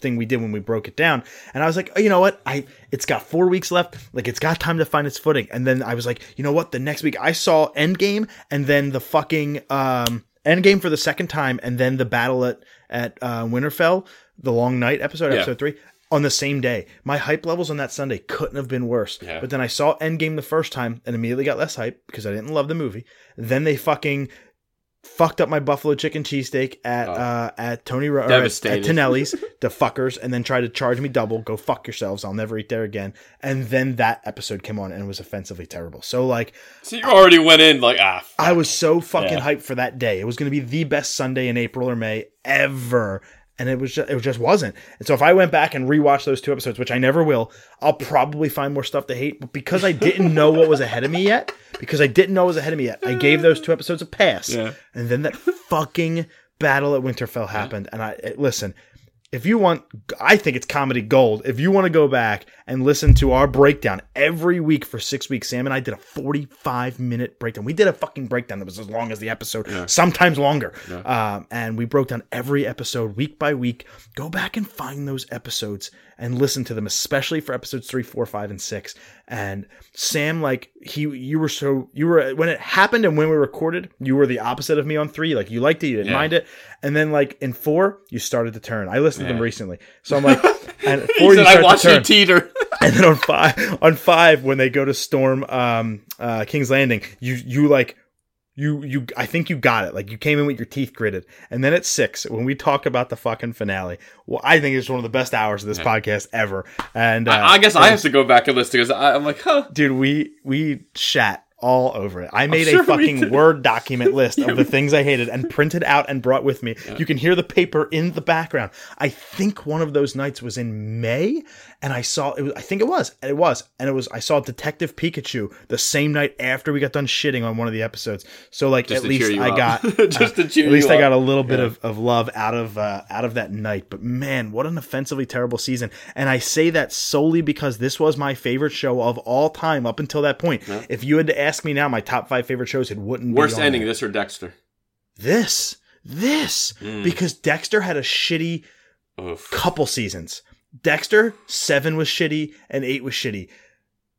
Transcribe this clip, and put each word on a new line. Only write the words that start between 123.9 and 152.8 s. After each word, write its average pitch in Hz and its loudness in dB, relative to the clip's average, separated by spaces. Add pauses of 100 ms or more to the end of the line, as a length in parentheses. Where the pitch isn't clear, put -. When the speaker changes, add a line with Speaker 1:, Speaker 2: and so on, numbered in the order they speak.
Speaker 1:
was, 131 -4
I 113 -10
saw 147 0
Detective 139 -6
Pikachu 131 -6 (140)
the 120 -4
same 147 0
night 147 -2
after 131 -2
we 143 0
got 135 -2
done 139 -2
shitting 131 -2
on 113 -4
one 117 -2
of 113 -4
the 110 -4
episodes. 110 -8 (280)
So, 139 0
like, 127 2
Speaker 2:
Just 127 -2
Speaker 1:
at 131 0
Speaker 2:
to 135 2
cheer 113 2
Speaker 1:
least 104 2
Speaker 2:
you 101 0
Speaker 1:
I 123 2
Speaker 2:
up. - 0
Speaker 1:
got, 117 2
Speaker 2:
<laughs> 208 4
Just 226 0
to 175 2
Speaker 1:
uh, - -4
Speaker 2:
cheer 151 2
Speaker 1:
at 143 4
least 147 8
Speaker 2:
you 160 6
Speaker 1:
I 151 8
got 139 6
Speaker 2:
up. 127 6
Speaker 1:
a 131 2
little 135 2
bit 127 0
Speaker 2:
Yeah. 127 0
Speaker 1:
of, 113 -8
of 107 -6
love 117 0
out 110 -2
of, 110 -6
uh, 104 -4
out 113 -4
of 113 -4
that 104 -6
night. 104 -6
But 98 -14
man, 123 -6
what 120 -2
an 165 -6
offensively 135 -6
terrible 123 -4
season. 120 -6 (240)
And 135 -2
I 131 2
say 160 0
that 160 -2
solely 160 0
because 143 -4
this 127 -4
was 156 2
my 139 -4
favorite 131 -2
show 123 -2
of 117 -2
all 135 0
time 151 -2
up 113 -4
until 147 -4
that 143 0
point. 160 -2
Speaker 2:
Yeah. 104 -8
Speaker 1:
If 120 -8
you 147 2
had 160 4
to 143 0
ask - -4
me 156 -4
now, 143 0
my 117 -2
top - -4
five 123 -2
favorite 127 -4
shows, 131 -4
it 104 -10
wouldn't 117 -4
Speaker 2:
Worst 147 4
Speaker 1:
be 151 -2
on 147 4
Speaker 2:
ending, 127 2
Speaker 1:
there. 107 -2
Speaker 2:
this 113 -4
or 113 -2
Dexter? 92 -8 (640)
Speaker 1:
This. 170 -2 (280)
This. 247 -2
Speaker 2:
Mm. 208 -8
Speaker 1:
Because 180 -2
Dexter 160 -2
had 180 -4
a 135 -4
shitty 165 -4 (560)
Speaker 2:
Oof. 87 -12
Speaker 1:
couple 160 -2
seasons. 92 -8 (400)
Dexter, 208 2 (140)
seven 156 -2
was 156 0
shitty 151 -2 (160)
and 135 -4